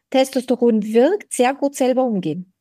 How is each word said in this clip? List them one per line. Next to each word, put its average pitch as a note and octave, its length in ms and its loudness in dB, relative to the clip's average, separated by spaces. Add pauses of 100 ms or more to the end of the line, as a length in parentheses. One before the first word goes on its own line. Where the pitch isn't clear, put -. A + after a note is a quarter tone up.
(100)
Testosteron B3 760 0
wirkt, B3 480 0
sehr B3+ 220 0
gut C#4 220 -4
selber B3+ 280 0
umgehen. F3+ 560 -4